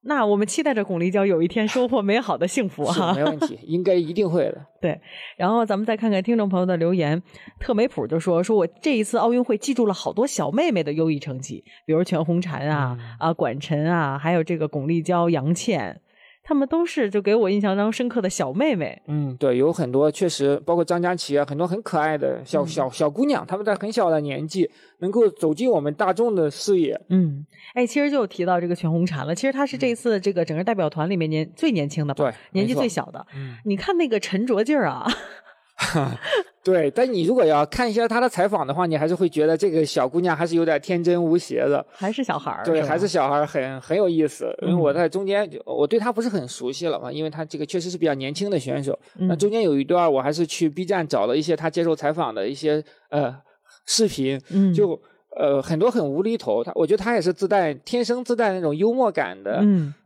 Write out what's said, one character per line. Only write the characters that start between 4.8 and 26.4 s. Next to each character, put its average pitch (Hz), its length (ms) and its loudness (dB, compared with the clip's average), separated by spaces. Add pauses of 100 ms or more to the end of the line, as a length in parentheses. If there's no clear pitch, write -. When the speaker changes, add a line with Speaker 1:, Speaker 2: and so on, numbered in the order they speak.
Speaker 1:
对， 160 180 -2 (380)
然 185 140 0
后 226 160 2
咱 208 100 0
们 214 80 -4
再 226 100 0
看 220 160 0
看 190 120 2
听 233 140 0
众 208 120 2
朋 185 100 0
友 180 60 2
的 180 140 0
留 170 160 2
言， 165 280 0 (380)
特 247 140 -2
美 226 120 2
普 139 200 -4
就 165 120 -2
说， 170 240 2
说 220 140 2
我 175 100 4
这 277 300 -2
一 214 80 2
次 226 140 -2
奥 233 160 2
运 247 80 2
会 240 160 0
记 277 160 -2
住 240 120 2
了 202 60 2
好 - 200 -6
多 240 140 0
小 143 240 -2
妹 285 220 0
妹 180 100 0
的 147 100 -2
优 160 180 0
异 147 80 -2
成 135 200 -8
绩， 131 240 -12 (240)
比 156 60 0
如 165 100 4
全 175 200 0
红 170 180 0
婵 147 260 -6
啊， 139 320 -2
Speaker 2:
嗯。 117 80 -14 (140)
Speaker 1:
啊， 165 140 0
管 139 260 -2
晨 151 240 -2
啊， 156 340 0
还 156 140 -2
有 170 100 2
这 165 140 -2
个 156 100 -2
巩 147 220 -4
立 165 140 0
姣、 170 260 2
杨 156 260 2
倩， 139 460 -4 (420)
她 311 120 -4
们 277 120 2
都 330 200 0
是 240 240 -2
就 202 120 0
给 202 120 2
我 214 160 4
印 202 100 2
象 196 160 0
当 202 80 2
中 220 80 0
深 247 160 -2
刻 233 120 -2
的 269 80 -2
小 135 240 -2
妹 269 220 2
妹。 151 320 -4
Speaker 2:
嗯， 147 300 -2
对， 127 220 2
有 151 140 4
很 139 200 -2
多 143 180 4
确 185 160 -2
实， 139 300 2 (100)
包 170 80 0
括 170 100 2
张 175 160 0
佳 180 140 0
琪 143 240 -2
啊， 143 60 4
很 143 120 -6
多 175 100 0
很 190 160 -4
可 175 160 -2
爱 156 200 0
的 135 260 -2
小， 151 180 0
Speaker 1:
嗯。 - 40 0
Speaker 2:
小， 151 240 -2
小 151 180 0
姑 185 180 0
娘， 285 200 0
她 185 100 -4
们 208 80 -6
在 208 120 2
很 214 160 -6
小 202 180 2
的 156 100 2
年 147 260 -6
纪 170 220 0 (300)
能 180 120 -2
够 220 180 6
走 156 260 0
进 240 160 0
我 175 100 4
们 147 140 -2
大 185 180 0
众 220 220 2
的 156 160 2